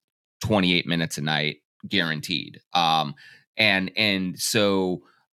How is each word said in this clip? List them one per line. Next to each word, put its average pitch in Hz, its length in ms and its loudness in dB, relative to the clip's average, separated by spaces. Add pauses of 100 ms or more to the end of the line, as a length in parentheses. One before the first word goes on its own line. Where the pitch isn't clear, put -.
(420)
twenty-eight 90 460 2
minutes 82 320 -2
a - 20 -6
night 76 360 -2 (300)
guaranteed. 80 720 -4 (120)
Um, 80 400 2 (420)
and, 98 400 2
and 95 440 0
so, 95 640 2 (320)